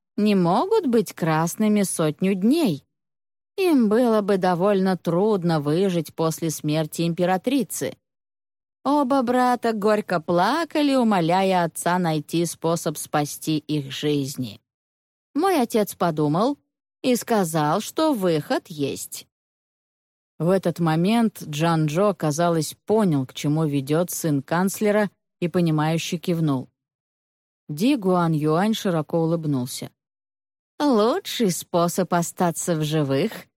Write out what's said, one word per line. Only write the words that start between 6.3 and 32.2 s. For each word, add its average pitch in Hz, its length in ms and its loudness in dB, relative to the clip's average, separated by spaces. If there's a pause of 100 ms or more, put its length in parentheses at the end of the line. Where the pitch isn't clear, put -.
смерти 156 540 -2
императрицы». 180 920 -2 (880)
Оба 277 360 2
брата 247 500 0
горько 208 480 0
плакали, 269 760 0
умоляя 190 680 2
отца 170 360 -2
найти 165 460 -2
способ 165 520 -4
спасти 151 600 -4
их 143 340 -4
жизни. 135 680 -4 (720)
Мой 339 280 2
отец 220 340 0
подумал 170 600 0 (440)
и 254 140 2
сказал, 165 640 0
что 311 340 0
выход 185 540 -2
есть. 139 600 -8 (1120)
В 160 100 0
этот 180 300 0
момент 180 640 2
Джан-Джо, 160 680 0
казалось, 165 640 0 (100)
понял, 180 400 2
к - 80 -20
чему 156 320 0
ведёт 143 460 -2
сын 147 300 -2
канцлера, 202 680 0 (300)
и, - 80 -2
понимающе 160 720 0
кивнул. 160 520 -2 (1000)
Ди 202 260 0
Гуан 180 380 2
Юань 156 400 2
широко 170 460 -2
улыбнулся. 151 720 -2 (920)
«Лучший 247 720 2
способ 175 600 -2
остаться 170 640 -2